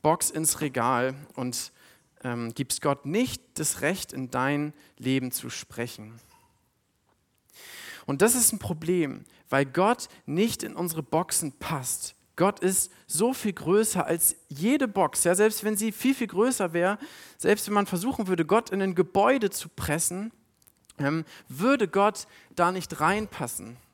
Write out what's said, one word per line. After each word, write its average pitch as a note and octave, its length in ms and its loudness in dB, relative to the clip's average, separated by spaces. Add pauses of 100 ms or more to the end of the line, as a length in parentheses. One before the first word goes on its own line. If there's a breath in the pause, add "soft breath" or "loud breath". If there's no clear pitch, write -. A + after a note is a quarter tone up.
Box D#3 280 2
ins D#3 320 -2
Regal B2+ 540 0 (200)
und, B2+ 380 -6 (500 soft breath)
ähm, A#2+ 300 -4
gibst - 280 -4
Gott C#3 240 0
nicht G#3+ 360 -2 (140)
das - 260 -4
Recht, F3 320 -2
in C3 180 -6
dein C#3+ 420 0 (240 soft breath)
Leben C3 340 0
zu - 180 -8
sprechen. A#2 640 -10 (1900 loud breath)
Und C#3 160 0
das A#3 140 6
ist A#3+ 160 4
ein A3 80 -8
Problem, D#3+ 680 -2 (240 soft breath)
weil C#3 160 4
Gott F#3+ 440 2 (160 loud breath)
nicht F#3+ 380 -2
in - 120 -8
unsere E3 280 -4
Boxen D#3+ 500 -2
passt. - 640 -6 (200)
Gott G3 240 2
ist F#3+ 320 0 (140 soft breath)
so A3 280 0
viel G#3 200 -4
größer F#3 520 2
als - 300 0 (140)
jede A#3 380 0
Box. F#3+ 360 0
Ja, F3+ 120 4
selbst G#3+ 280 2
wenn G#3+ 140 0
sie G#3+ 140 0
viel, C4 240 0
viel A3+ 120 -4
größer G3 460 0
wäre, F#3 240 2 (400 loud breath)
selbst - 300 2
wenn G#3 80 -2
man G3+ 100 4
versuchen G3 420 -2
würde, E3+ 180 2
Gott G#3+ 260 2
in G3 100 0
ein F#3+ 140 0
Gebäude G3+ 560 2
zu - 180 -8
pressen, F3 600 -4 (680)
ähm, D3+ 280 0 (220 loud breath)
würde G#3+ 400 2
Gott G3+ 400 2 (280 loud breath)
da F3+ 160 4
nicht F3 280 -8
reinpassen. D3+ 800 -2 (160)